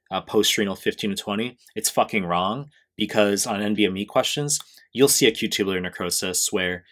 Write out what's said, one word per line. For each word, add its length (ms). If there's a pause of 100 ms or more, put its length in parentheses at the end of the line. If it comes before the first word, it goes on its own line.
(100)
uh, 120
postrenal 540
fifteen 340
to 60
twenty. 420 (180)
It's 140
fucking 340
wrong 460 (260)
because 500
on 140
N 140
B 100
M 140
E 80
questions, 520 (360)
you'll 140
see 180
acute 260
tubular 280
necrosis 720
where 420